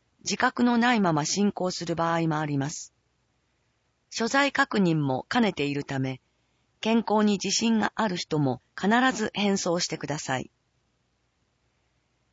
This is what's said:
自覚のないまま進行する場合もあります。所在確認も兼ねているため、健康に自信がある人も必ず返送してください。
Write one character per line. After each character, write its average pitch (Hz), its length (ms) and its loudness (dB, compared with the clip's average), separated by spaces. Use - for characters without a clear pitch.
自 - 160 -6
覚 247 280 0
の 240 140 4
な 240 160 4
い 226 60 2
ま 175 140 4
ま 151 120 2
進 202 260 0
行 180 200 -4
す 175 140 -8
る 170 100 -2
場 165 180 0
合 165 140 0
も 156 100 0
あ 156 80 -2
り 147 120 -2
ま 139 120 -2
す。 - 240 -14
所 226 180 -4
在 277 240 2
確 262 280 0
認 170 180 4
も 135 320 0
兼 247 120 2
ね 196 120 2
て 143 120 -2
い 143 80 -2
る 139 100 -4
た 135 160 -6
め、 131 220 -6
健 226 280 2
康 214 140 2
に 208 100 4
自 190 180 -4
信 226 280 2
が - 160 -2
あ 220 120 -2
る 185 80 -4
人 156 240 -4
も 131 220 0
必 190 100 0
ず 220 220 -4
返 196 240 0
送 175 220 -2
し - 80 -4
て 160 100 -6
く - 80 -10
だ 151 140 -4
さ 131 200 -4
い。 - 120 -10